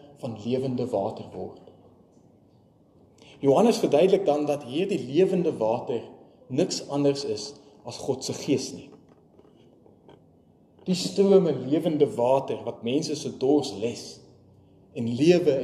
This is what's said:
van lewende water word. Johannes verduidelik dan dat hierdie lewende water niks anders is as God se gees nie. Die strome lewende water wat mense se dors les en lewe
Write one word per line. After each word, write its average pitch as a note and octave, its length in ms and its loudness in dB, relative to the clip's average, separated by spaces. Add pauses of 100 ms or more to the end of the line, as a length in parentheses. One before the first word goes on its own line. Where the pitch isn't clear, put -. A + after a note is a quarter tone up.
(200)
van A#2 240 -10
lewende B2 420 -2
water G#2 460 -4
word. F2+ 300 -14 (1800)
Johannes E3 420 4
verduidelik F3+ 440 4
dan D3 200 2
dat C#3 220 -4
hierdie D#3+ 320 -2
lewende D#3+ 560 2
water A2+ 480 -2 (420)
niks C#3+ 420 -2
anders C#3+ 360 0
is G#2+ 240 -6 (360)
as A#2 140 -14
God - 260 -6
se - 120 -6
gees - 400 -2
nie. - 140 -18 (2000)
Die F#3 80 0
strome F#3+ 560 4 (160)
lewende D3+ 480 2
water B2+ 500 0
wat A2+ 220 -8
mense D3+ 320 -2
se A#2 240 -8
dors C3+ 380 2
les A2+ 260 -8 (880)
en A#2 220 -4
lewe D#3 460 4